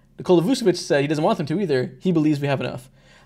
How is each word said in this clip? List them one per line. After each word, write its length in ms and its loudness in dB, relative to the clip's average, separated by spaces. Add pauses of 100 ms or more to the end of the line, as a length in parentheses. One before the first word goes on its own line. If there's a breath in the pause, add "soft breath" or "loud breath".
(180)
Nikola 240 4
Vucevic 360 0
said 240 0
he 60 0
doesn't 160 -2
want 140 0
them 100 -6
to 120 -4
either. 400 -2
He 120 0
believes 280 2
we 80 -4
have 120 -2
enough. 300 -10 (360 soft breath)